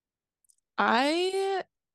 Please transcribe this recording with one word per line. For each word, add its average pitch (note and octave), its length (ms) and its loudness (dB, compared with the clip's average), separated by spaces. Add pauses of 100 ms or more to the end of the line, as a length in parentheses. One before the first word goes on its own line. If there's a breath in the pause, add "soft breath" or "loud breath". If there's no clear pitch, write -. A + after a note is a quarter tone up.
(800)
I, F4 840 0 (320)